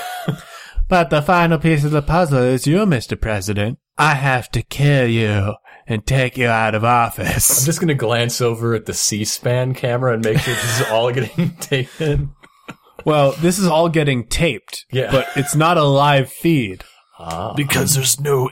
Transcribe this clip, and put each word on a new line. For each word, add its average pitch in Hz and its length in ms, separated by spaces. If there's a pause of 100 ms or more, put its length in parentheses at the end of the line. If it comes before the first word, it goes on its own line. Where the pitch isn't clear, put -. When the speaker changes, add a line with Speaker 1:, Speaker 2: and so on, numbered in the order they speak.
(880)
Speaker 1:
But 175 200
the 151 140
final 170 360
piece 151 260
of 147 60
the 151 120
puzzle 151 400
is 127 240
you, 175 180
Mister 135 320
President. 104 640 (180)
I 151 180
have 131 360
to 117 120
kill 139 460
you 107 460 (320)
and 110 200
take 135 300
you 123 120
out 113 260
of 107 100
office. 117 760
Speaker 2:
I'm 131 40
just 160 160
gonna 165 140
glance 117 480
over 117 320
at 110 100
the 101 80
C-SPAN 123 800
camera 127 400
and 113 100
make 110 180
sure 127 120
this 117 280
is 131 80
all 113 220
getting 131 460
<laughs> - 40
taken. 143 760 (720)
Speaker 1:
Well, 147 260
this 175 260
is 196 100
all 165 200
getting 143 380
taped, - 680
Speaker 2:
Yeah. 127 180
Speaker 1:
but 127 240
it's 139 220
not 165 220
a 156 60
live 139 460
feed. 123 540 (340)
Speaker 2:
Ah. 85 360
Speaker 3:
Because - 400
there's 135 260
no 139 320